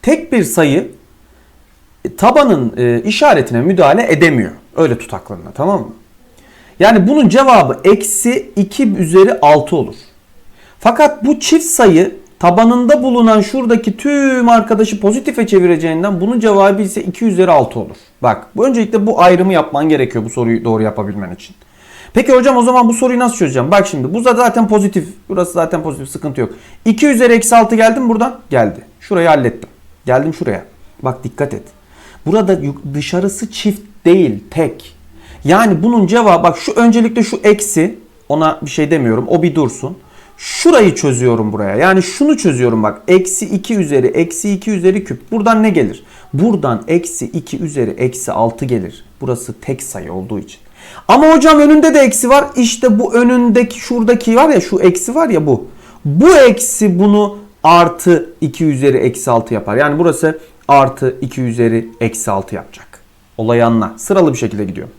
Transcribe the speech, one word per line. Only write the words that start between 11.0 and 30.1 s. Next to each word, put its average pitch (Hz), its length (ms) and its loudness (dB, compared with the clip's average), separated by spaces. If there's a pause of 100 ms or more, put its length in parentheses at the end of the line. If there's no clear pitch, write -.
bu 294 140 0
çift 320 260 0
sayı 185 500 2 (240)
tabanında 233 640 2
bulunan 233 380 2
şuradaki 226 560 -2
tüm 269 520 0
arkadaşı 220 500 0
pozitife 233 480 -2
çevireceğinden 175 760 0
bunun 226 180 -2
cevabı 202 420 2
ise 196 220 -6
iki 185 220 -6
üzeri 185 260 2
altı 127 280 0
olur. - 160 -12 (260)
Bak 113 340 -2
bu 240 120 0
öncelikle 220 400 0
bu - 140 0
ayrımı 180 320 4
yapman 151 360 -2
gerekiyor 127 360 -2
bu 113 40 -10
soruyu 117 360 -2
doğru 110 180 -2
yapabilmen 101 520 -8
için. - 200 -20 (580)
Peki 226 200 2
hocam 254 240 4
o 233 60 2
zaman 247 240 2
bu 233 60 2
soruyu 254 260 -2
nasıl 240 180 -2
çözeceğim? 135 340 -2
Bak 196 160 2
şimdi 143 260 -6
bu 226 60 -2
za-, 240 160 2
zaten 233 320 0
pozitif. 202 400 0 (220)
Burası 180 220 -4
zaten 165 320 -4
pozitif, 135 260 -10
sıkıntı 139 320 -8
yok. 110 120 -6 (320)
İki 220 220 2
üzeri 240 260 4
eksi 226 220 2
altı 226 200 4
geldi 226 240 2
mi 247 100 -2
buradan? 208 300 -2 (100)
Geldi. 110 300 -2 (200)
Şurayı 170 280 -2
hallettim. 135 420 0 (360)
Geldim 139 280 0